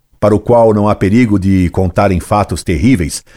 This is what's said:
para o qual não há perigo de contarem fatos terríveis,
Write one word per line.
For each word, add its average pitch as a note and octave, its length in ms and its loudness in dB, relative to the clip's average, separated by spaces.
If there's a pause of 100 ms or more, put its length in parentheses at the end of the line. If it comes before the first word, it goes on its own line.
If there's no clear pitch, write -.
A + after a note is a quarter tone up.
(200)
para G#2 160 2
o G2 40 0
qual A#2 340 2
não G#2 160 0
há G2+ 60 0
perigo G#2 440 0
de F#2 300 0
contarem F#2+ 500 -2
fatos G2+ 420 -4
terríveis, F2 640 -2 (120)